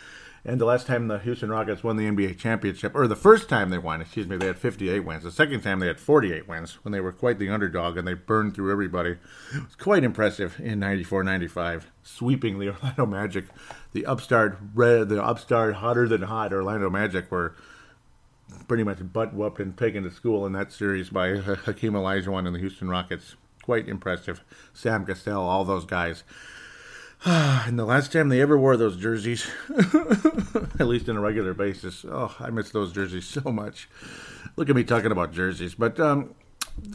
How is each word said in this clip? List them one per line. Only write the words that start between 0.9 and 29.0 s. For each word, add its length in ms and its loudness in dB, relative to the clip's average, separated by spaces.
the 100 -2
Houston 320 -4
Rockets 320 -2
won 140 0
the 100 0
N 80 0
B 100 2
A 80 -2
championship, 640 -2
or 140 4
the 80 0
first 320 8
time 220 2
they 60 0
won, 240 -4
excuse 260 -6
me, 100 -4
they 100 0
had 100 -2
fifty-eight 440 -2
wins. 240 -6
The 80 -10
second 300 2
time 180 0
they 80 2
had 100 -2
forty-eight 500 2
wins 260 -10
when 80 -6
they 80 -2
were 120 -4
quite 280 0
the 100 -2
underdog 480 -2
and 80 -4
they 80 -4
burned 400 0
through 160 -2
everybody. 460 0
It 120 -6
was 120 -20
quite 280 2
impressive 560 0
in 180 -4
ninety-four 460 0
ninety-five, 680 -4
sweeping 560 -2
the 80 -2
Orlando 360 -2
Magic. 420 -4
The 140 -4
upstart, 520 2
red, 340 6
the 140 2
upstart, 520 0
hotter 320 2
than 160 2
hot 300 -4
Orlando 360 0
Magic 440 -2
were 240 -2
pretty 160 2
much 140 -4
butt 220 -2
whooped 260 -4
and 160 -6
taken 280 -2
to 60 -8
school 360 -2
in 60 -2
that 200 -4
series 380 -2
by 280 0
Ha-, 180 -2
Hakeem 380 -4
Olajuwon 520 -2
and 80 -2
the 60 -6
Houston 280 -6
Rockets. 460 -6
Quite 260 -2
impressive. 560 -6
Sam 320 -2
Cassell, 380 -4
all 220 2
those 200 -2
guys. 440 -4
<sighs> 60 -20
And 540 4
the 60 0
last 280 4
time 160 4
they 120 6
ever 160 8
wore 200 8
those 200 4
jerseys, 540 -2